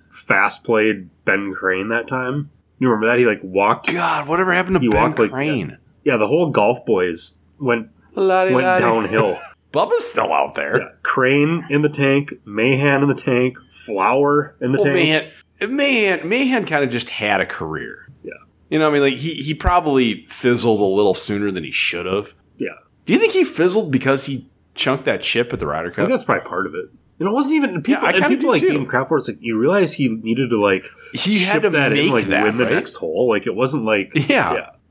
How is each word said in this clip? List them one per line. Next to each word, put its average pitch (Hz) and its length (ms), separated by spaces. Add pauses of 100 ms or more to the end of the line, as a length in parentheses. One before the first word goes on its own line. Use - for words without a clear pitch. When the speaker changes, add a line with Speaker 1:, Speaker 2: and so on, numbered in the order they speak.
Speaker 1:
fast - 540
played 107 460 (160)
Ben 98 280
Crane 95 360
that 117 180
time. 131 440 (280)
You 131 80
remember 110 200
that? 120 120
He, 123 60
like, 107 180
walked. 98 480
Speaker 2:
God, 160 360
whatever 180 260
happened 180 220
to 175 60
Speaker 1:
He 123 80
Speaker 2:
Ben 107 200
Speaker 1:
walked, - 100
like, 110 120
Speaker 2:
Crane? 131 460 (280)
Speaker 1:
yeah, 135 120
the 107 100
whole 156 240
golf 113 340
boys 90 540 (200)
went, 120 300 (260)
Speaker 2:
La-di-da-di. 185 400
Speaker 1:
went 180 240
downhill. 110 640
Speaker 2:
<laughs> - 60 (240)
Bubba's 415 380
still 104 220
out 71 220
there. 73 240
Speaker 1:
Yeah, - 80 (160)
Crane 147 680
in 143 140
the 147 60
tank, 143 440 (100)
Mahan 135 600
in 143 60
the 131 40
tank, 127 420 (160)
Flower 135 880
in 127 100
the 139 80
Speaker 2:
Well, 208 60 (100)
Speaker 1:
tank. 156 360 (300)
Speaker 2:
Mahan, 220 160
Mahan, 208 520
Mahan 254 360
kinda 143 220
just 120 220
had 104 300
a 92 60
career. 76 600 (160)
Speaker 1:
Yeah. 85 80 (400)
Speaker 2:
You 156 80
know 156 60
what 151 120
I - 20
mean? 139 120
Like, 123 80
he, 156 160
he 143 180
probably 151 680
fizzled 117 580
a 104 40
little 98 300
sooner 101 380
than 90 120
he 67 80
should 87 360
have. 98 260 (240)
Speaker 1:
Yeah. - 120 (360)
Speaker 2:
Do 175 80
you 262 60
think 427 140
he 381 100
fizzled 180 480
because 135 340
he 135 220 (260)
chunked - 320
that 117 160
chip 117 320
at 117 60
the 78 80
Ryder 82 240
Speaker 1:
I - 20
think - 40
Speaker 2:
Cup? 104 120
Speaker 1:
that's 254 140
probably - 260
part 92 160
of 78 80
it. 90 120 (340)
And 170 80
it 202 40
wasn't 277 260
even, 202 260
people, 254 180
Speaker 2:
Yeah, - 60
I - 60
Speaker 1:
and 185 100
Speaker 2:
kinda 285 140
Speaker 1:
people, 269 100
Speaker 2:
do 262 60
Speaker 1:
like, 160 80
Speaker 2:
too. 359 80
Speaker 1:
gave 151 60
him 139 120
crap 131 220
for 160 80
it. - 20
It's - 80
like, 104 140
you 113 180
realize 170 340
he 139 140
needed 113 420
to, 113 100
like, 98 260 (280)
Speaker 2:
He 196 300
had 190 100
Speaker 1:
ship 233 100
Speaker 2:
to 208 80
Speaker 1:
that 143 200
in, 143 140
Speaker 2:
make 147 60
Speaker 1:
like, 113 140
Speaker 2:
that, 78 180
Speaker 1:
win 110 140
the 123 60
Speaker 2:
right? 113 100
Speaker 1:
next - 220
hole. 92 340
Like, 104 160
it 110 80
wasn't 127 320
like, 104 300
Speaker 2:
Yeah. 151 380
Speaker 1:
yeah. - 160 (220)